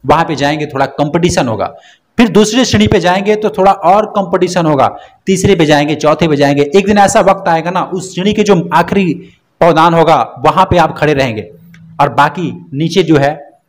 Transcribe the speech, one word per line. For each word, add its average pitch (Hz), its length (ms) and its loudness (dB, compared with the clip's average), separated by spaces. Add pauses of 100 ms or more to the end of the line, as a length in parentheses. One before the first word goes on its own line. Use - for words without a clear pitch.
वहां 151 200 2
पे 165 100 -6
जाएंगे, 147 300 -2
थोड़ा 139 200 -4
competition 151 640 -2
होगा, 98 280 -6 (420)
फिर 240 100 4
दूसरे 214 380 2
सीढ़ी 214 220 2
पे 208 120 2
जाएंगे, 196 360 0
तो 208 140 -4
थोड़ा 190 220 2
और 190 340 2
competition 180 600 -2
होगा, 135 320 0 (280)
तीसरे 190 300 2
पे 165 100 2
जाएंगे, 151 300 0
चौथे 151 320 0
पे 147 80 2
जाएंगे। 143 400 0
एक 196 100 4
दिन 208 120 2
ऐसा 202 240 4
वक्त 190 260 0
आएगा 165 240 -2
ना, 180 120 -4
उस - 320 -10
सीढ़ी 196 180 -2
के 214 100 0
जो 175 300 0
आखिरी 175 400 0 (460)
पौधान 165 340 4
होगा, 160 420 2 (100)
वहां 156 200 2
पे 180 120 0
आप 160 200 0
खड़े 151 160 0
रहेंगे 120 360 -4 (520)
और 143 80 2
बाकी 147 640 -4
नीचे 165 300 -2
जो 156 140 2
है 143 360 -2 (160)